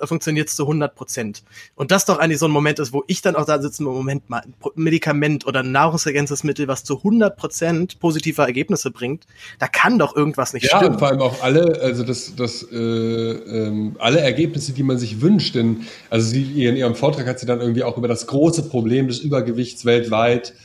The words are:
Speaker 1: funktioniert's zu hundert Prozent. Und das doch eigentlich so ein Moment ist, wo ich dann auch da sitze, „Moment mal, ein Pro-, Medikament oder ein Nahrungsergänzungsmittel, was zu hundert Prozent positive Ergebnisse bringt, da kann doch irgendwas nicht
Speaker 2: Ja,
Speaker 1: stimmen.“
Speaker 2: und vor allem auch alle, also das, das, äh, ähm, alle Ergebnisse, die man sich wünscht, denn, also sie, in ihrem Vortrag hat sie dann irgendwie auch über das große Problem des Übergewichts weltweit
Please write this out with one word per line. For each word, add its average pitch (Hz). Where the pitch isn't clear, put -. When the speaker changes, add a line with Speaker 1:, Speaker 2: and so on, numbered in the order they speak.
Speaker 1:
funktioniert's 151
zu 147
hundert 151
Prozent. -
Und 139
das 190
doch 175
eigentlich 160
so 160
ein 156
Moment 147
ist, 131
wo 139
ich 190
dann 175
auch 151
da 147
sitze, 143
„Moment 135
mal, 120
ein -
Pro-, -
Medikament 151
oder 131
ein 127
Nahrungsergänzungsmittel, 143
was 131
zu 143
hundert 208
Prozent 165
positive 156
Ergebnisse 131
bringt, 127
da 139
kann 226
doch 147
irgendwas 147
nicht 123
Speaker 2:
Ja, 156
Speaker 1:
stimmen.“ 175
Speaker 2:
und 104
vor 143
allem 135
auch 127
alle, 156
also 123
das, 120
das, 120
äh, 117
ähm, 113
alle 131
Ergebnisse, 143
die 131
man 131
sich 107
wünscht, 175
denn, 113
also 117
sie, 135
in 120
ihrem 123
Vortrag 143
hat 127
sie -
dann 123
irgendwie 120
auch 120
über 120
das 117
große 156
Problem 123
des 120
Übergewichts 123
weltweit 120